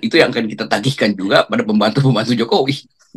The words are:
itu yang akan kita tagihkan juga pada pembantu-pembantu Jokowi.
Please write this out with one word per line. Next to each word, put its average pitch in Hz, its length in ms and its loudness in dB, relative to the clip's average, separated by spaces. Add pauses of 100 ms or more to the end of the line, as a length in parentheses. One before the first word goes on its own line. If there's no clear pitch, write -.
itu - 160 2
yang - 80 2
akan 120 160 -4
kita 107 240 -8
tagihkan 107 480 -2
juga 101 320 0
pada 117 160 -2
pembantu-pembantu 110 720 2
Jokowi. 135 480 0 (320)